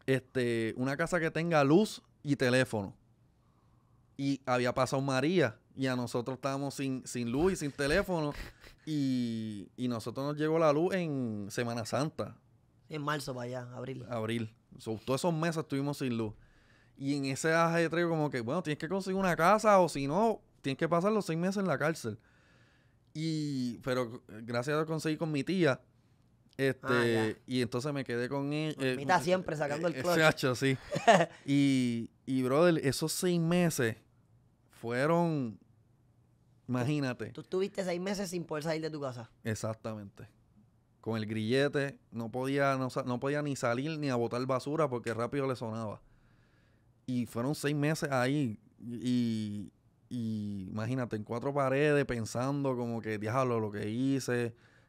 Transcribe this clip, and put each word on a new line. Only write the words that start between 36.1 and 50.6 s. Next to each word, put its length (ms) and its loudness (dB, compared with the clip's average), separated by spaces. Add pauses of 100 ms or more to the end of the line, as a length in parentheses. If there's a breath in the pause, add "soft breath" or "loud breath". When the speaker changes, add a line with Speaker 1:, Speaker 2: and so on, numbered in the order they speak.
Speaker 1:
imagínate. 600 -2
Speaker 2:
Tú 120 -14
estuviste 420 -2
seis 160 -4
meses 300 -4
sin 140 -4
poder 200 -4
salir 180 -2
de 80 -4
tu 100 -8
casa. 300 -8 (140)
Speaker 1:
Exactamente. 840 -6 (720)
Con 160 -2
el 100 -2
grillete, 720 0 (120)
no 200 -8
podía, 460 0
no 140 -2
sa-, 140 -4
no 160 -2
podía 220 -2
ni 140 -4
salir 420 -2
ni 120 -2
a 60 2
botar 300 0
basura 420 0
porque 260 -4
rápido 340 -2
le 80 -2
sonaba. 460 -8 (1040 soft breath)
Y 200 -2
fueron 280 -2
seis 200 -2
meses 360 0
ahí. 500 0 (200)
Y, 920 -2 (380)
y 600 -4